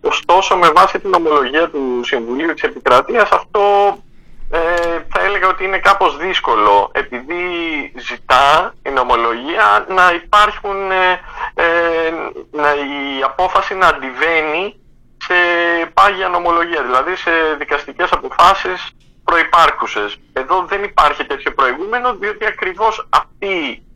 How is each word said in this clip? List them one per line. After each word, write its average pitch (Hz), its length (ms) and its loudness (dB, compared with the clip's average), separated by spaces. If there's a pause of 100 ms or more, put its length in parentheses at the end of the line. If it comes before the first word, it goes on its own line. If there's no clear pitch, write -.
Ωστόσο, 190 560 2
με 175 180 6
βάση 185 240 4
την 190 140 -2
ομολογία 156 560 2
του 127 340 -2
Συμβουλίου 131 500 -4
της - 100 -6
Επικρατείας, 151 680 2
αυτό, 202 300 0 (880)
ε, 160 80 0 (500)
θα 185 160 -2
έλεγα 190 220 0
ότι 185 160 -2
είναι 190 140 -4
κάπως 190 400 2
δύσκολο, 107 760 2
επειδή 127 420 -6 (720)
ζητά 139 680 2 (140)
η - 20 -6
νομολογία 127 1000 0
να 180 240 4 (100)
υπάρχουν, 202 680 0
ε, 185 280 0 (340)
ε, 170 120 0 (840)
να, 147 220 0
η 139 500 -6
απόφαση 185 520 -2
να 185 120 4
αντιβαίνει 156 880 -2 (420)
σε - 160 -6 (600)
πάγια 190 340 2
νομολογία, 170 560 0
δηλαδή 131 320 0
σε - 160 -4 (260)
δικαστικές 143 540 -4
αποφάσεις 180 800 0 (340)
προϋπάρχουσες. 160 920 2 (160)
Εδώ 165 360 -2
δεν 202 140 -4
υπάρχει 151 420 2
τέτοιο - 260 -6
προηγούμενο, 202 640 -2
διότι 208 300 -6
ακριβώς 202 640 -2
αυτή 160 720 -4 (120)